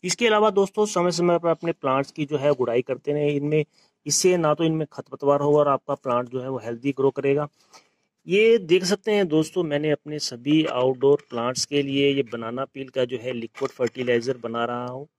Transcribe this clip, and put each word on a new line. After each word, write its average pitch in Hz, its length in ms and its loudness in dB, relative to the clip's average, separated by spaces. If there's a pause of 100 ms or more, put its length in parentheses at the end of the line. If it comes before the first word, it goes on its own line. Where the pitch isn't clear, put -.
इसके 180 240 -2
अलावा 214 220 4
दोस्तों 196 360 0
समय 180 260 0
समय 170 280 2
पर 170 100 0
अपने 165 220 -2
plants 135 400 -2
की 151 140 -6
जो 147 120 -4
है 143 160 2
गुड़ाई 123 280 0
करते 135 320 -6
रहें। 147 160 0
इनमें, 147 360 0 (400)
इससे 180 320 2
ना 156 160 2
तो 156 100 -2
इनमें 160 300 0
खरपतवार 143 480 -2
हो 147 180 4
और 147 80 4
आपका 139 280 -2
प्लांट 123 340 -2
जो 127 120 -6
है 127 80 -10
वो 131 80 -6
healthy 120 340 -6
grow 135 180 2
करेगा। 139 380 -2 (800)
ये 220 300 6
देख 180 260 2
सकते 196 280 -2
हैं 202 160 2
दोस्तों 156 360 0
मैंने 151 280 0
अपने 151 280 -4
सभी 143 460 0
outdoor 131 640 2
plants 123 360 -4
के 143 160 -2
लिए 139 320 0
ये 139 100 0
banana 117 420 -8
peel 135 240 -16
का 127 160 -2
जो 123 120 -8
है 123 160 -8
liquid 117 380 -8
fertilizer 123 680 -2
बना 117 280 -4
रहा 123 220 -6
हूँ। 135 200 -12 (120)